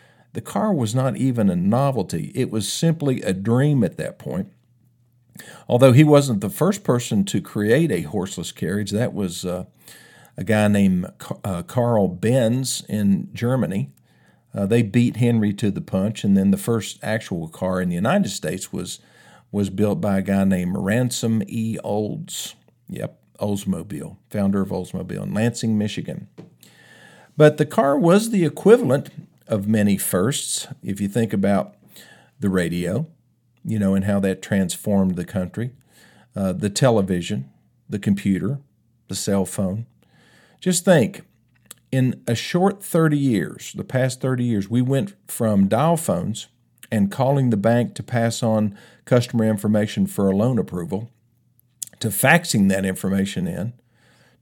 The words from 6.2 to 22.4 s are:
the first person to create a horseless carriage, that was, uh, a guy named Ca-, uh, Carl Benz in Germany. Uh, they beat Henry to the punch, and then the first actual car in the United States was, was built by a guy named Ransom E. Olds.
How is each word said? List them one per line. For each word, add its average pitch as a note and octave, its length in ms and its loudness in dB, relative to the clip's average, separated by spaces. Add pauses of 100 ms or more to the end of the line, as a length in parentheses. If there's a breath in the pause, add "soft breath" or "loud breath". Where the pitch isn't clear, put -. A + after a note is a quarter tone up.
the G2+ 80 -4
first - 340 -2
person B2 400 0
to G2+ 160 -2
create A#2+ 500 0
a E2+ 120 -2
horseless F2 500 -8
carriage, G2 380 -4
that A2 240 -2
was, F2+ 320 -6
uh, F2+ 180 -6 (720 loud breath)
a F#2+ 80 -8
guy G#2+ 240 4
named F#2+ 500 2
Ca-, - 240 -10
uh, F2 200 -6
Carl A#2+ 460 2
Benz A#2 800 -2
in G2+ 460 0
Germany. A#2 600 -4 (640 soft breath)
Uh, G2+ 120 -2
they A#2 160 4
beat A#2+ 340 0
Henry A2 380 2
to G2+ 160 -2
the - 100 -4
punch, G2 420 -4
and G2 140 4
then G2 140 4
the G2 80 2
first - 440 -4
actual G2 460 -6
car F#2 320 -4
in F2+ 80 -2
the F2 60 -4
United B2 340 0
States - 460 -8
was, F2 260 -10 (500 soft breath)
was G2+ 200 -2
built F#2+ 320 0
by G2 160 0
a F#2+ 40 -2
guy G2 220 2
named F#2 320 0
Ransom A2+ 720 0
E. A2+ 360 -6
Olds. - 720 -6 (360)